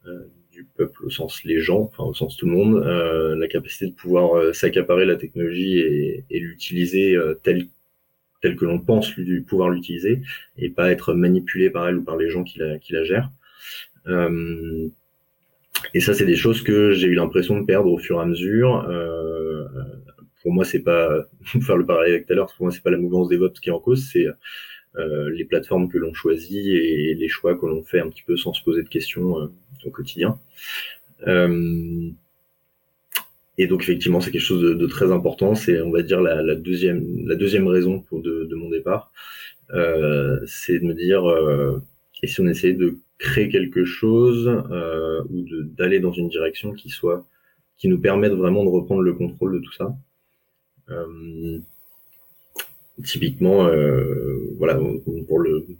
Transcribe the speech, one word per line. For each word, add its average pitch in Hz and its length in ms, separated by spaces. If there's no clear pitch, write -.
euh, 87 120
du 87 240
peuple - 300
au - 40
sens - 360
les 80 160
gens, 101 320
enfin 82 100
au 78 100
sens - 220
tout - 100
le 85 60
monde, 101 340
euh, 80 520
la 80 100
capacité - 400
de 87 60
pouvoir, 87 440
euh, 82 140
s'accaparer 90 540
la 87 100
technologie 87 640
et, 73 500
et 85 120
l'utiliser, 90 760
euh, 80 260
telle, 90 260
telle 90 160
que 90 80
l'on 87 140
pense 110 360
lui, 90 260
pouvoir 92 280
l'utiliser 90 520
et 87 120
pas 90 220
être 87 220
manipulé 90 560
par 87 180
elle 90 120
ou 85 40
par 82 140
les 82 120
gens 87 140
qui - 160
la, 76 200
qui - 120
la 80 140
gèrent. 110 240
Euh, 82 840
et 90 60
ça, 104 140
c'est 123 120
des 170 100
choses 113 260
que 104 300
j'ai 92 160
eu 87 80
l'impression 92 440
de 104 60
perdre 98 260
au 85 60
fur 87 200
et 85 40
à 85 40
mesure. 104 640
Euh, 80 760
pour 87 100
moi, 90 140
c'est - 140
pas, 82 460
<laughs> - 120
pour 131 120
faire 95 140
le 87 80
parallèle 85 280
avec 85 140
tout 90 60
à - 20
l'heure, 95 200
pour 90 100
moi, 90 60
c'est - 120
pas 90 80
la 87 60
mouvance 87 320
DevOps 90 300
qui - 100
est - 20
en 85 80
cause, 127 320
c'est, 85 140
euh, 76 320
les 82 160
plateformes 90 440
que 90 80
l'on 82 160
choisit 95 540
et 80 480
les 80 120
choix 87 280
que - 100
l'on 80 180
fait 90 160
un 80 100
petit - 140
peu 87 120
sans 87 180
se - 100
poser 82 200
de - 60
questions, 87 500
euh, 76 80
au - 40
quotidien. - 480
Euh, 85 840
et 92 100
donc, 92 160
effectivement, 87 380
c'est - 100
quelque 85 100
chose 90 200
de, 85 120
de 85 140
très 92 240
important. 92 440
C'est, 87 260
on 85 100
va 85 120
dire, 92 180
la, 82 200
la 78 140
deuxième, 87 720
la 80 80
deuxième 98 320
raison 92 320
pour 80 220
de, 82 240
de 82 100
mon 82 140
départ. 80 420
Euh, 76 720
c'est - 340
de 87 60
me 82 80
dire, 90 340
euh, 71 540
et - 60
si - 140
on 90 60
essayait 90 260
de 87 220
créer - 320
quelque 90 360
chose, 117 600
euh, 80 580
ou 90 140
de, 82 200
d'aller 90 360
dans 90 120
une 87 160
direction 82 460
qui - 160
soit, 87 360
qui 95 100
nous 90 120
permette 101 340
vraiment 92 300
de 92 60
reprendre 90 320
le 90 120
contrôle 90 400
de 87 60
tout - 140
ça. 101 220
Euh, 82 720
typiquement, 135 640
euh, 67 720
voilà, 80 220
pour 80 120
le 78 260